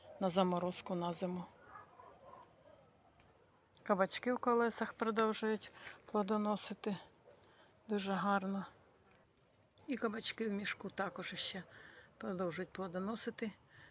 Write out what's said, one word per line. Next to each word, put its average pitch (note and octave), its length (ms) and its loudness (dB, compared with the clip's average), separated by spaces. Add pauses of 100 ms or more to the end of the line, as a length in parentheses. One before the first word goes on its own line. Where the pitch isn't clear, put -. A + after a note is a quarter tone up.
(200)
на F#3+ 80 4
заморозку F3+ 640 2
на F3 180 0
зиму. F3+ 320 -2 (2500)
Кабачки F#3+ 500 4
в B3 60 2
колесах A#3 540 2
продовжують A3 800 2 (320)
плодоносити. G#3 920 0 (920)
Дуже G3 240 0
гарно. G3 540 2 (1200)
І C4+ 100 -2
кабачки A3 520 -2
в G3+ 40 0
мішку G3 380 -2
також F#3 440 -4
ще F3+ 280 -4 (560)
продовжують F3+ 540 -2
плодоносити, F#3+ 800 -2 (380)